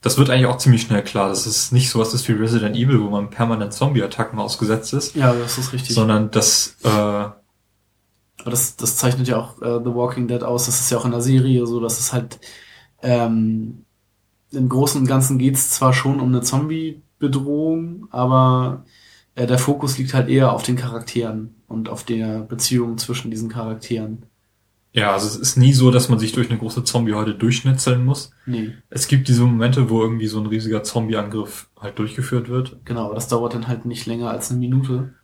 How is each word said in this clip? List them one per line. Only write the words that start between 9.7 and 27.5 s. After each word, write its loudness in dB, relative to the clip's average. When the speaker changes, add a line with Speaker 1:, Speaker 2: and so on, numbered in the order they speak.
Speaker 2:
The -4
Walking -2
Dead -2
aus. -2
Das -2
ist -2
ja 0
auch -4
in 0
der -2
Serie 4
so, -2
dass -4
es -4
halt, -4
ähm, 0
im 0
Großen 2
und 2
Ganzen 2
geht's 2
zwar 4
schon 2
um 2
eine 2
Zombie-Bedrohung, -2
aber, 2
äh, 0
der 4
Fokus -2
liegt -4
halt 2
eher 4
auf -4
den 0
Charakteren -6
und -6
auf -10
der -4
Beziehung -2
zwischen -6
diesen -6
Charakteren. -8
Speaker 1:
Ja, 0
also -2
es -6
ist -2
nie 6
so, 6
dass 2
man 4
sich -2
durch -2
eine -2
große -6
Zombie-Horde -2
durchschnetzeln 2